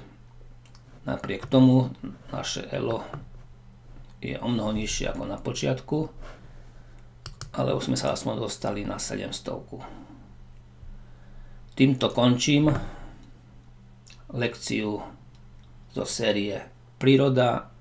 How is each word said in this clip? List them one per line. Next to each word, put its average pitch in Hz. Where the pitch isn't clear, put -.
napriek -
tomu 131
naše -
ELO 117
je 123
o 113
mnoho 110
nižšie 107
ako -
na -
počiatku, -
ale 135
už 135
sme 131
sa 139
aspoň 113
dostali 104
na 101
sedemstovku. -
Týmto 135
končím 139
lekciu 110
zo -
série 104
Príroda 131